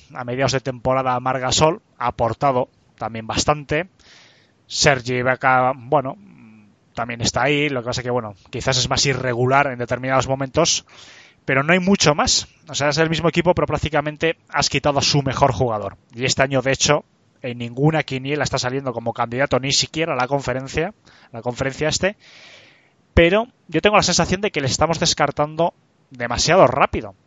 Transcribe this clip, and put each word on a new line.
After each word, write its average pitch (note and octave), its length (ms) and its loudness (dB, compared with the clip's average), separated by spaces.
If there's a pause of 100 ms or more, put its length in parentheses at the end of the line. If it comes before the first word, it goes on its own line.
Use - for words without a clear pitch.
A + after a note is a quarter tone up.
(140)
a B2+ 100 -10
mediados B2+ 280 0
de C3+ 80 0
temporada C3 540 -2
a B2 60 -2
Marc C3 200 -2
Gasol, D#3 400 2 (180)
ha A#2+ 100 -2
aportado B2+ 600 0 (300)
también A2+ 280 -10
bastante. D3+ 640 -2 (800)
Serge B2+ 520 0
Ibaka, B2+ 560 2
bueno, C3+ 420 -2 (760)
también A#2 260 -8
está A#2 220 0
ahí, D3 260 2
lo B2+ 140 -4
que A2 40 -8
pasa B2 160 -4
que, B2 80 -6
bueno, A#2 240 -4 (160)
quizás B2+ 280 -2
es B2 100 -2
más C3 160 0
irregular B2+ 640 2
en B2+ 120 -6
determinados B2+ 500 0
momentos, C#3 580 0 (580)
pero C3+ 180 2
no D#3 100 2
hay F#3 80 4
mucho F3+ 340 2
más. - 340 0 (200)
O C#3+ 60 -12
sea, C#3 140 0
es C#3+ 100 0
el D#3+ 120 2
mismo E3 180 0
equipo, E3+ 260 2
pero D#3 120 0
prácticamente D3+ 680 -2 (120)
has C#3+ 200 -2
quitado D3 300 0
a C3 40 0
su C#3+ 200 0
mejor C3+ 300 2
jugador. G#2+ 440 -4 (180)
Y A#2+ 100 -6
este B2+ 180 0
año, C3+ 200 2
de C3+ 100 0
hecho, D3 320 2 (380)
en A#2+ 160 -8
ninguna C3+ 440 0
quiniela C3+ 400 -4
está C3 160 -4
saliendo B2+ 340 -4
como A2+ 200 -6
candidato, B2 480 -2
ni C#3 120 -4
siquiera D#3 420 -2
a - 20 -4
la B2+ 100 0
conferencia, C3+ 680 -4 (380)
la A#2 100 -12
conferencia C3 460 -4
este, F#3 280 -2 (1000)
pero F3+ 320 4 (220)
yo D#3+ 140 0
tengo G#3 140 4
la F3+ 60 6
sensación F3 380 0
de G#3 100 -2
que D3+ 100 -4
le C#3 60 -2
estamos D3+ 320 0
descartando D#3 760 0 (360)
demasiado C3 560 4
rápido. B2 480 0 (120)